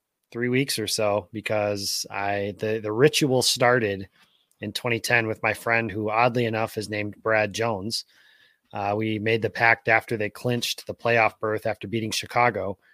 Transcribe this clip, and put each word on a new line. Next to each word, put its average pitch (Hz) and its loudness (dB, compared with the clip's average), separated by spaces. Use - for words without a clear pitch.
three 120 -4
weeks 131 0
or 107 -4
so 104 0
because 104 -2
I, 101 -4
the, 110 -2
the 107 -4
ritual 131 4
started 117 2
in 107 -8
twenty 117 -2
ten 120 2
with 110 -4
my 110 2
friend 113 0
who, 104 -4
oddly 120 4
enough, 110 -2
is 101 -8
named 104 -6
Brad 107 2
Jones. 110 -4
Uh, 101 -2
we 110 -2
made 110 0
the 107 0
pact 117 4
after 113 2
they 104 -2
clinched - -4
the 98 -6
playoff 117 2
berth 107 -2
after 107 -6
beating 110 -4
Chicago. 104 0